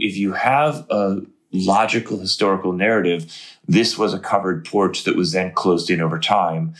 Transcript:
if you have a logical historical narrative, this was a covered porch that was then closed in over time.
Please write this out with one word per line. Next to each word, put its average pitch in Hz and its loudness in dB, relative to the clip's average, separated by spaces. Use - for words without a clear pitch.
if 101 -4
you 98 -2
have 143 0
a 98 0
logical 104 2
historical 95 0
narrative, 90 0
this 107 4
was 101 0
a 92 -6
covered 92 -2
porch 98 0
that 95 0
was 90 0
then 92 -2
closed 87 0
in 85 2
over 80 -2
time. 82 2